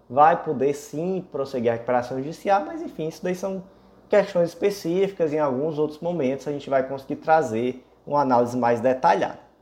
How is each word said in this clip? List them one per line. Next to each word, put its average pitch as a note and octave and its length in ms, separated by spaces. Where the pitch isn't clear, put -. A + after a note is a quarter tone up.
vai D3+ 340
poder C#3+ 300
sim F3 580
prosseguir C3 400
a A#2 40
recuperação B2 420
judicial, E3+ 480
mas E4 180
enfim, F3 260
isso - 140
daí F3+ 120
são F#3+ 280
questões F#3+ 400
específicas, F#3 840
em D#3 60
alguns D3 400
outros D3+ 220
momentos D3 480
a - 20
gente C#3+ 200
vai C3+ 120
conseguir C3+ 340
trazer B2+ 720
uma C#3+ 160
análise B2 340
mais A#2+ 240
detalhada. C3 640